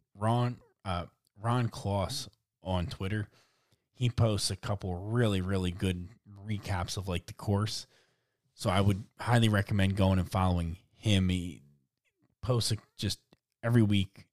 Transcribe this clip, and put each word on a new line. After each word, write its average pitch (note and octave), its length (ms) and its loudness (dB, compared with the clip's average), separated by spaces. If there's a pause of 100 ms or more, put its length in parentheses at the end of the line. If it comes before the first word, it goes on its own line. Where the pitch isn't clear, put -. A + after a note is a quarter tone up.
(140)
Ron, A#2+ 440 0 (280)
uh, F2 200 -4 (360)
Ron A#2+ 280 0
Kloss G2 580 -4 (340)
on F2+ 240 -2
Twitter, G2 420 -6 (680)
he B2 160 -2
posts A2 420 0
a F#2+ 40 -6
couple G2 400 -6
really, G#2 460 0
really F#2 300 0
good F#2 380 -4 (360)
recaps G2 520 -4
of, F#2+ 100 -8
like, F2 180 -4
the - 80 -14
course. - 540 -2 (680)
So - 160 -4
I F#2 120 4
would G2 240 0 (140)
highly A#2 280 4
recommend G2 480 2
going F#2+ 240 4
and F2 100 -2
following F2 480 0 (180)
him. F#2+ 340 2
He F2+ 320 -4 (800)
posts A#2+ 320 0
a, G#2+ 40 -2 (200)
just - 220 -4 (440)
every A#2 180 6
week G2+ 520 2